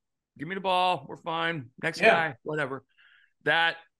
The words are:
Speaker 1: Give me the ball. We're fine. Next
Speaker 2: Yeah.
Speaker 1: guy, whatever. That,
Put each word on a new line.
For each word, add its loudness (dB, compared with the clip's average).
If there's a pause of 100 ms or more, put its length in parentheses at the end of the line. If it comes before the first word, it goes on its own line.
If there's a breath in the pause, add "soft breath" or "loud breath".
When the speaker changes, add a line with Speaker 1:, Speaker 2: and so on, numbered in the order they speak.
(380)
Speaker 1:
Give -10
me -6
the -6
ball. 2
We're -12
fine. -4 (120)
Next -4
Speaker 2:
Yeah. 6
Speaker 1:
guy, 2
whatever. -4 (580 soft breath)
That, 2 (240)